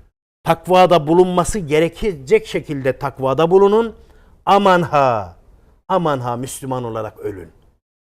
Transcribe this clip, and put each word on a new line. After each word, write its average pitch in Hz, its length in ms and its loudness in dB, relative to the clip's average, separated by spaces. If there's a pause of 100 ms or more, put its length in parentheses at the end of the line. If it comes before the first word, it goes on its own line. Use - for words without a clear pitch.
(440)
takvada 170 640 2
bulunması 180 520 2
gerekecek 165 880 -2
şekilde 139 500 -6
takvada 135 540 -2
bulunun. 208 440 2 (500)
Aman 190 360 4
ha, 120 560 0 (500)
aman 165 320 -2
ha 123 160 -6
Müslüman 127 480 -10
olarak 110 360 -10
ölün 95 300 -12 (600)